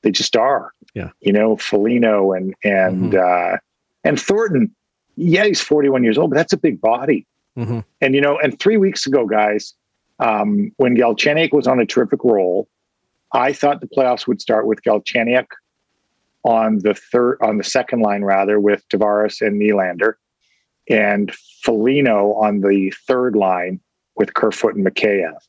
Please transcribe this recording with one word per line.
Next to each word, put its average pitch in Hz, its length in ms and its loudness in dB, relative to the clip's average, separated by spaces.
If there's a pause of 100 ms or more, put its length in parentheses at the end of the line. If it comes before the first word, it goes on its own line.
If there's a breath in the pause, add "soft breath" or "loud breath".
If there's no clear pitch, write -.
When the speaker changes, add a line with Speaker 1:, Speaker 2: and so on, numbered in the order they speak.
Speaker 1:
They 107 80 2
just - 260 -4
are. 127 360 0 (220)
Speaker 2:
Yeah. 92 160 -10 (100)
Speaker 1:
You 98 120 0
know, 107 240 2
Foligno 107 760 0
and, 95 300 -6
and, 95 520 0
Speaker 2:
Mm-hmm. 90 400 0
Speaker 1:
uh, - 20 -6 (480)
and 151 160 0
Thornton, 190 540 0 (420)
yeah, 175 280 2
he's 202 160 0
forty-one 139 440 2
years 110 140 2
old, 160 120 0
but 131 60 0
that's 165 160 0
a 190 40 0
big 139 240 -2
body. 117 460 0 (300)
Speaker 2:
Mm-hmm. 113 240 -6 (200)
Speaker 1:
And, 135 140 0
you 139 60 2
know, 143 180 0
and 147 220 -2
three 220 160 2
weeks 196 300 0
ago, 131 200 0
guys, 107 480 -2 (460)
um, 104 560 0
when 123 200 2
Galchenyuk 147 560 0
was 139 140 2
on 127 140 2
a 110 60 2
terrific - 360 -2
roll, 98 460 2 (640)
I 123 200 0
thought 143 280 -2
the 127 80 -14
playoffs 127 400 0
would 107 120 -2
start 113 280 0
with 107 140 -2
Galchenyuk 117 640 0 (1000)
on 110 340 2
the 101 160 0
third, 123 480 0
on 107 160 0
the 95 60 -6
second 123 360 -2
line, 101 220 0
rather, 98 380 2
with 101 280 0
Tavares 107 560 0
and 104 160 -2
Nylander, 101 540 0 (760)
and 104 440 0 (320)
Foligno 113 680 2
on 107 260 0
the 98 320 0 (140)
third 123 300 -2
line 92 440 -2 (360)
with - 180 -2
Kerfoot 107 420 -2
and 98 100 0
Mikheyev. 92 500 -2 (120)